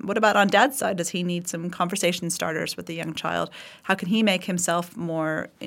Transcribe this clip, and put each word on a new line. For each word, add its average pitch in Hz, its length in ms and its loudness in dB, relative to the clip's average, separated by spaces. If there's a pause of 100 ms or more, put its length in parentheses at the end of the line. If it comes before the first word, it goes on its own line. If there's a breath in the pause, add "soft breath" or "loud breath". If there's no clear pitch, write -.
What 202 140 -2
about 214 180 6
on 202 120 6
dad's 220 280 6
side? 196 220 -2
Does 170 100 -2
he 180 140 -2
need 175 260 -2
some 170 220 -6
conversation 175 580 0
starters 165 480 -4
with 175 80 -8
the 175 80 -10
young 165 220 -6
child? 165 340 -2 (360 loud breath)
How 190 100 2
can 190 140 -6
he 220 140 4
make 185 220 2
himself 175 500 -2
more, 160 540 -4 (180)